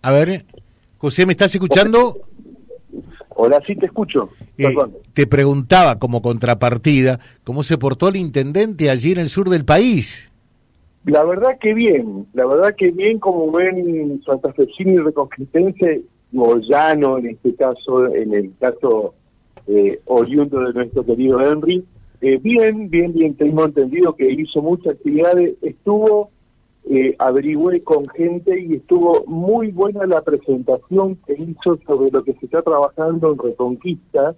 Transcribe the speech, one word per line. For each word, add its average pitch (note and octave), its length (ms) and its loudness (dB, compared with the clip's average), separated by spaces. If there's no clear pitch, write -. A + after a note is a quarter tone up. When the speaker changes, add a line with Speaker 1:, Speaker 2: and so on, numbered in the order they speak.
Speaker 1:
A C3 100 -2
ver, D#3+ 340 0
José, D3 280 0
¿me F#3 80 0
estás G3 200 0
escuchando? G#3+ 640 2
Speaker 2:
Hola, C#3+ 220 4
sí G3 100 -6
te F#4 120 -2
escucho. D3 420 -4
Speaker 1:
Eh, C#3 100 0
Speaker 2:
Perdón. C3 260 0
Speaker 1:
te C#3+ 140 2
preguntaba C#3 720 4
como A#2+ 220 -2
contrapartida, A#2+ 1000 0
¿cómo C#3 200 -6
se D#3+ 140 -2
portó C3 300 0
el G3 80 0
intendente D#3 760 -2
allí C3 220 0
en F3+ 60 0
el E3 120 -4
sur F#3+ 200 -2
del E3 160 0
país? F3 680 0
Speaker 2:
La D3+ 180 4
verdad G#3 360 0
que A3 140 0
bien, B2+ 600 0
la B2+ 120 0
verdad F3+ 320 2
que F3+ 140 2
bien G3+ 280 0
como F3 280 -2
buen E3 760 -2
santafesino C#3 720 0
y F#3 60 4
reconquistense, D#3 1040 -2
o A#2+ 220 4
llano C#3+ 600 2
en A#2+ 120 -6
este A#2+ 260 -4
caso, B2+ 580 0
en G#2+ 200 -2
el G2 260 -4
caso, A#2 560 -2
eh, G2+ 380 2
oriundo C3+ 540 0
de B2 140 -4
nuestro B2 300 -4
querido B2 380 0
Henry, D#3 420 0
eh, C3+ 160 2
bien, A3 540 0
bien, E3+ 200 0
bien, D#3+ 240 0
tengo D#3 300 0
entendido D3+ 500 0
que C3 160 0
hizo D3+ 300 -4
muchas E3+ 320 -2
actividades, E3+ 720 0
estuvo, G#3 680 0
eh, C3+ 300 0
averigüé D3+ 640 0
con D3 260 0
gente F3 500 -2
y E3 160 -4
estuvo E3+ 500 2
muy G3+ 460 -2
buena G3 340 -2
la E3+ 160 0
presentación D3 960 -2
que C#3+ 60 -4
hizo D#3+ 520 -4
sobre C3+ 260 0
lo C3+ 120 0
que C3 100 -4
se - 120 -10
está E3 160 -4
trabajando D#3+ 680 -2
en C#3+ 80 -4
Reconquista B2+ 1000 -4